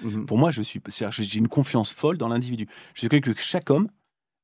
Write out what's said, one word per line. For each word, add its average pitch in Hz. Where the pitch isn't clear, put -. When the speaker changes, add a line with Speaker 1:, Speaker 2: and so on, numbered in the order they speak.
Speaker 1:
Mhm. 110
Speaker 2:
Pour 110
moi, 160
je 139
suis, -
c'est-à-dire, 101
j'ai 101
une 113
confiance 131
folle 160
dans 113
l'individu. 120
Je -
sais 147
que 131
chaque -
homme, 180